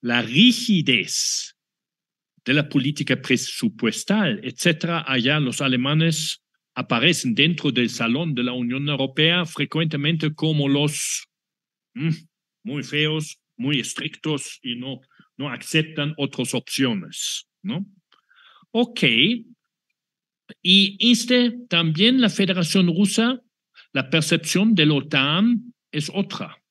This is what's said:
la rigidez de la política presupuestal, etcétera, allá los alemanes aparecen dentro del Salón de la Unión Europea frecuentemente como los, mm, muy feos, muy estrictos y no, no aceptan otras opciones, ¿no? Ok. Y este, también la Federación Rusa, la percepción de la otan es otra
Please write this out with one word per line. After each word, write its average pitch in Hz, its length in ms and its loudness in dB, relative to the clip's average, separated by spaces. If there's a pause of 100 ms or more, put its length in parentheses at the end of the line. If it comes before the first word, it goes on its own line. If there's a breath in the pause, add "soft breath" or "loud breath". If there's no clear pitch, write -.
la 120 200 0
rigidez 143 1300 2 (880)
de - 80 0
la 180 160 0
política 147 500 0
presupuestal, 123 1200 -2
etcétera, 165 640 -2
allá 131 320 2
los 127 220 -2
alemanes 143 840 0 (320)
aparecen 127 580 0
dentro 151 380 2
del 120 180 2
Salón 135 460 -2
de 123 80 -2
la 123 80 -2
Unión 127 360 -4
Europea 151 580 0
frecuentemente 156 880 -2
como 151 340 0
los, 143 580 -2 (680)
mm, 151 160 -2 (520)
muy 143 200 -8
feos, 151 560 -4 (180)
muy 135 220 -2
estrictos 151 800 -8
y 120 140 -8
no, 127 240 -12 (380 soft breath)
no 139 120 -6
aceptan 156 680 -4
otras 135 360 -4
opciones, 117 960 -4 (160)
¿no? 165 220 -6 (840 soft breath)
Ok. 240 320 0 (1600)
Y 196 380 4
este, 240 520 4 (160)
también 170 540 2
la 220 80 4
Federación 185 580 2
Rusa, 208 540 2 (500 soft breath)
la 131 200 -2
percepción 165 640 2
de 160 100 6
la 151 80 4
otan 151 800 0 (180)
es 147 220 -6
otra 190 580 -6